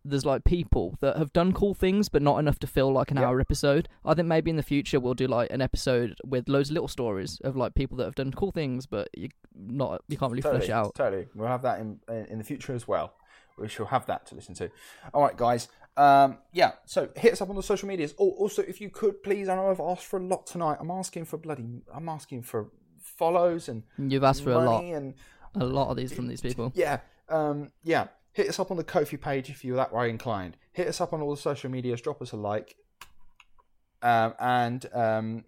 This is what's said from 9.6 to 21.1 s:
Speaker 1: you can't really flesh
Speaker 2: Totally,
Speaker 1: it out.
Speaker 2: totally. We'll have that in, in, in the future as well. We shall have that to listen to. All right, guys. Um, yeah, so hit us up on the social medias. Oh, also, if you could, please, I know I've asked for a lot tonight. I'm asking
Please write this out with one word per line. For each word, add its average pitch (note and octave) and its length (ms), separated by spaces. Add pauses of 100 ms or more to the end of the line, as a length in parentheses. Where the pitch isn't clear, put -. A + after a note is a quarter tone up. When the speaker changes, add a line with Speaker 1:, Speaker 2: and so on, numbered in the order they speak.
Speaker 1:
you D3 100
can't C3+ 140
really B2 120
flesh D3 100
Speaker 2:
Totally, A2 180
Speaker 1:
it - 20
out. G#2+ 220
Speaker 2:
totally. G2 400
We'll G#2+ 140
have B2+ 140
that A2+ 180
in, G#2+ 180 (100)
in, A2+ 180
in A2 120
the G#2+ 60
future - 280
as A#2+ 140
well. E2+ 280 (440)
We G#2 80
shall G#2+ 200
have C3 200
that - 200
to - 100
listen - 200
to. F2 140 (420)
All C#3+ 100
right, C3+ 140
guys. A#2+ 300 (300)
Um, C#3 420 (140)
yeah, E3 200 (120)
so - 320
hit - 160
us - 80
up G3 100
on G3 60
the F#3+ 80
social G3 240
medias. E3 320
Oh, G3 100
also, G3+ 320
if F#3 180
you G#3 80
could, G#3 360
please, G3+ 240
I F#3 80
know F#3+ 120
I've F#3 120
asked F3+ 260
for F#3+ 140
a - 40
lot F#3 220
tonight. D#3+ 320
I'm E3 140
asking F3+ 320